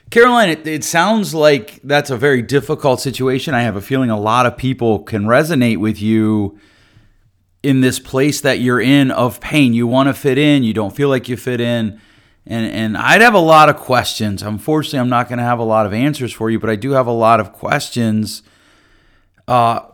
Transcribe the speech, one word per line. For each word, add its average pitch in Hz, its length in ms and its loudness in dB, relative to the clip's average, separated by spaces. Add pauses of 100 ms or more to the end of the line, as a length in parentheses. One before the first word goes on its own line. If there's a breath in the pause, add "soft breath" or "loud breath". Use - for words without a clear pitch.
(120)
Caroline, 233 380 4
it, 156 160 -4
it 156 200 -6
sounds 180 480 0
like 151 500 2
that's 143 260 -2
a 135 60 -2
very 127 260 2
difficult 135 600 -2
situation. 131 520 -4
I 120 100 0
have 113 120 -4
a 98 60 -8
feeling 131 280 -2
a 110 100 -2
lot 113 260 2
of 120 100 0
people 120 440 -2
can 104 260 -6
resonate 123 520 2
with 104 240 -2
you 107 560 0 (1080 soft breath)
in 135 180 2
this 127 180 0
place 139 400 -2
that 127 200 -2
you're 123 220 0
in 135 300 2
of 117 300 -2
pain. 139 320 2
You 117 140 0
wanna 135 260 0
fit 127 240 -2
in, 147 260 2
you 110 100 -2
don't 104 220 -4
feel 143 140 0
like 131 180 -2
you 127 100 -6
fit 123 220 -6
in. 117 400 -4 (460 soft breath)
And, 113 260 -6
and 107 260 -4
I'd 139 240 4
have 233 120 6
a 202 60 4
lot 160 300 6
of 143 80 0
questions. 107 640 -4
Unfortunately, 139 580 -4
I'm 123 100 -2
not 123 180 0
gonna 120 160 -6
have 120 160 -2
a 117 40 -2
lot 110 220 0
of 98 80 -4
answers 127 380 -2
for 110 180 -4
you, 113 100 -2
but 110 100 -4
I 110 60 0
do 113 160 -6
have 131 160 2
a 120 40 -2
lot 113 300 4
of 95 100 -8
questions. 110 920 -4 (1080 soft breath)
Uh, 117 320 2 (140)